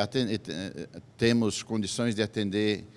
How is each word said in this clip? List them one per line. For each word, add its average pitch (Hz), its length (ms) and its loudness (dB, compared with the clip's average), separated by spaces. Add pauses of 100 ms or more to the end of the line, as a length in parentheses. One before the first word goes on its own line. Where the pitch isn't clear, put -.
aten-, 113 300 0
e 104 60 0
te-, 90 120 -12
eh, 85 380 -8 (300)
temos 117 440 4
condições 113 520 -2
de 107 80 2
atender 104 640 0 (100)